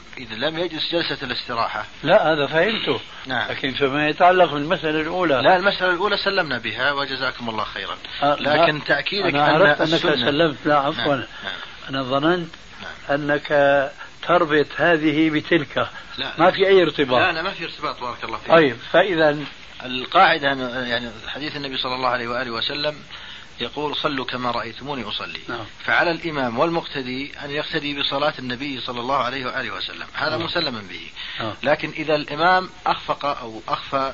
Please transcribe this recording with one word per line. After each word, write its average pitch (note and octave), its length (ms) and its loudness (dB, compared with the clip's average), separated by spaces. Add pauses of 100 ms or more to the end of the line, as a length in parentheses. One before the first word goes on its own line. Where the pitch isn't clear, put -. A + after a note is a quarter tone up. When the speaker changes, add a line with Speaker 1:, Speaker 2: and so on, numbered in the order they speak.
(180)
Speaker 1:
إذا A2+ 160 -12
لم D3+ 240 -2
يجلس D#3+ 340 -4
جلسة D#3+ 300 0
الاستراحة. A#2 640 -4 (160)
Speaker 2:
لا، D#3+ 300 6
هذا D3 140 0
فهمته. D#3+ 540 0 (260)
Speaker 1:
نعم. A#2+ 240 -2
Speaker 2:
لكن C3 220 -4
فيما C#3+ 360 2
يتعلق F3 440 6
بالمسألة D#3 480 -2
الأولى. E3 340 0
Speaker 1:
لا، D3 220 6
المسألة F#3 340 2
الأولى F#3+ 260 2
سلمنا F#3 420 0
بها A#2 340 -2
وجزاكم C3 580 -4
الله G#2+ 140 -2
خيرا. F#2+ 320 -8 (260)
Speaker 2:
آه، C#3+ 120 4
Speaker 1:
لكن D3+ 440 2
Speaker 2:
لا. C3+ 60 -10
Speaker 1:
تأكيدك E3 500 0
Speaker 2:
أنا C#3+ 160 4
Speaker 1:
أن - 40 6
Speaker 2:
عرفت D#3+ 260 6
أنك D#3+ 140 2
Speaker 1:
السنة D3 360 2
Speaker 2:
سلمت. D3 340 2
لا، D3 140 4
عفوًا. C#3+ 360 0
Speaker 1:
نعم، B2 120 -2 (180)
نعم. F#2+ 100 -6 (340)
Speaker 2:
أنا C3+ 140 -4
ظننت D#3 520 0 (280)
Speaker 1:
نعم. - 380 -4
Speaker 2:
أنك D3 280 0 (760)
تربط D#3 440 4 (100)
هذه D#3 540 4
بتلك. D3 580 0 (300)
Speaker 1:
لا. C3 200 -6
Speaker 2:
ما E3+ 120 8
في F#3+ 160 4
أي F#3+ 160 8
ارتباط. C#3+ 360 2
Speaker 1:
لا، F3 140 4
لا، D#3+ 100 -4
ما F#3+ 80 -2
في E3+ 140 -8
ارتباط D3 360 -8
بارك A#2+ 240 -8
الله A2 140 -6
فيك. - 100 -14
Speaker 2:
طيب، D3+ 280 6 (160)
فإذا D#3+ 460 4 (460)
Speaker 1:
القاعدة C#3+ 680 2
أن، B2+ 360 -4
يعني، A#2+ 220 -2 (180)
حديث D3 280 -8
النبي C#3 200 -8
صلى B2+ 180 -4
الله B2+ 140 0
عليه A#2+ 200 0
وآله B2 220 -4
وسلم D3 460 -2 (640)
يقول: C#3+ 360 -4
"صلوا C#3 280 -2
كما B2 260 -4
رأيتموني A#2 580 -6
أصلي". F#2+ 400 -8
Speaker 2:
نعم. A#2 160 -8 (200)
Speaker 1:
فعلى C#3 260 2
الإمام D3 480 -2
والمقتدي C#3+ 760 -2 (120)
أن C#3+ 60 -8
يقتدي D3 500 -4
بصلاة C#3+ 380 0
النبي B2+ 420 -6
صلى A#2+ 200 -8
الله C3 160 -2
عليه B2+ 300 -2
وآله B2 240 -4
وسلم، - 440 -8
هذا D3+ 160 -2
Speaker 2:
نعم. D#3 140 -4
Speaker 1:
مسلم C#3+ 440 -4
به. E2+ 220 -14 (300)
Speaker 2:
نعم. A2 220 -6
Speaker 1:
لكن D3+ 280 0
إذا D#3 240 -2
الإمام D3+ 560 2 (160)
أخفق - 380 -2
أو B2 440 -6
أخفى C3+ 460 -2